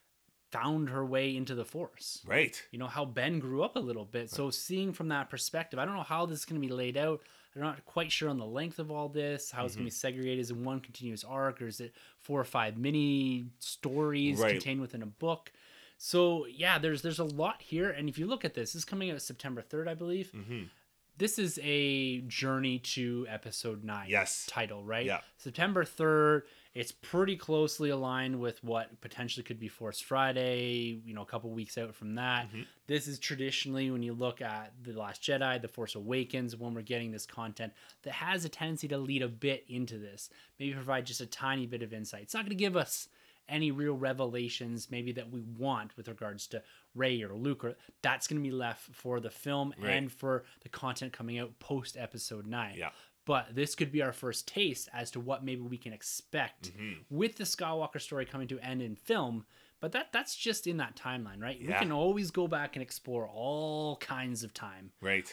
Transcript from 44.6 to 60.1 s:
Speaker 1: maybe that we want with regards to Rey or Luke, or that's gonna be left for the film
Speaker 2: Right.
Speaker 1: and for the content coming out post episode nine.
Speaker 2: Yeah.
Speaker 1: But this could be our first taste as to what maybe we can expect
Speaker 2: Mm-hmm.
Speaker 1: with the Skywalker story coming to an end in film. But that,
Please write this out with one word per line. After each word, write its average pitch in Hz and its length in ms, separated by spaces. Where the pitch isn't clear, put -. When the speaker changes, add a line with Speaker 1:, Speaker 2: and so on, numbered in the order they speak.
Speaker 1:
maybe 120 220
that 117 180
we 123 120
want 117 560
with 113 100
regards 104 380
to 110 160
Rey 123 280
or 101 120
Luke, 127 280
or 123 140
that's 131 260
gonna 151 140
be 139 100
left 123 440
for 123 260
the 113 100
film 143 480
Speaker 2:
Right. 101 180
Speaker 1:
and 135 140
for 131 340
the - 80
content 127 420
coming 120 260
out 120 200
post - 400
episode 110 480
nine. 107 320
Speaker 2:
Yeah. 82 120
Speaker 1:
But 127 280
this 147 200
could 147 180
be 151 100
our 131 120
first - 340
taste 190 460
as 120 160
to 123 100
what 135 240
maybe 131 180
we 123 140
can 117 160
expect - 800
Speaker 2:
Mm-hmm. 98 280
Speaker 1:
with 196 260
the 214 80
Skywalker 160 560
story 135 240
coming 131 240
to 131 100
an 113 60
end 127 180
in 110 140
film. 123 480
But 165 140
that, 254 200